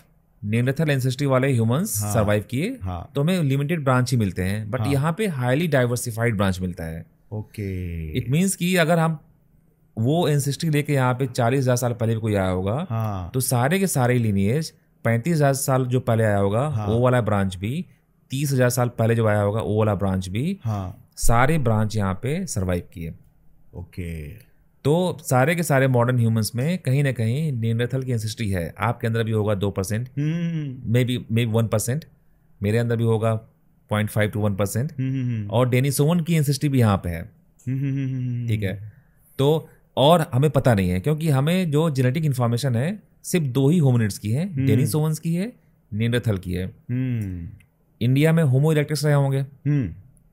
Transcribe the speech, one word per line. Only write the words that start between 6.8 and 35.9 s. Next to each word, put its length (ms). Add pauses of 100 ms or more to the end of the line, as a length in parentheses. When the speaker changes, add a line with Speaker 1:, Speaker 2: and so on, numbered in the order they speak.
Speaker 1:
है। 220 (260)
Speaker 2:
ओके। 880
Speaker 1:
It 160
means 180
कि 220
अगर 220
हम 220 (800)
वो 300
एंसेस्ट्री 420
लेके 220
यहाँ 220
पे 120
चालीस 340
हजार 160
साल 160
पहले 220
भी 60
कोई 140
आया 160
होगा, 400
Speaker 2:
हाँ। 440
Speaker 1:
तो 60
सारे 380
के 80
सारे 340
lineage, 500 (340)
पैंतीस 300
हजार 200
साल 320
जो 140
पहले 240
आया 140
होगा, 300
Speaker 2:
हाँ। 180
Speaker 1:
वो 140
वाला 200
ब्रांच 360
भी, 300 (440)
तीस 220
हजार 180
साल 180
पहले 260
जो 120
आया 140
होगा, 200
वो 180
वाला 160
ब्रांच 340
भी, 340
Speaker 2:
हाँ। 540
Speaker 1:
सारे 420
ब्रांच 380
यहाँ 180
पे 320
सर्वाइव 360 (120)
किए। 200 (600)
Speaker 2:
ओके। 540 (560)
Speaker 1:
तो 380
सारे 320
के 80
सारे 260
मॉडर्न 300
ह्यूमंस 360
में 240
कहीं 260
ना 80
कहीं 400
निएंडरथल 500
की 100
एंसेस्ट्री 380
है। 280
आपके 280
अंदर 180
भी 80
होगा 220
दो 160
परसेंट, 380 (100)
Speaker 2:
हम्म। 760
Speaker 1:
maybe, 280
maybe 260
वन 200
परसेंट, 380 (580)
मेरे 160
अंदर 180
भी 80
होगा 300 (560)
पॉइंट 200
फ़ाइव 200
to 60
वन 180
परसेंट। 380
Speaker 2:
हम्म, 180
हम्म, 140
हम्म। 260
Speaker 1:
और 180
डेनिसोवन 520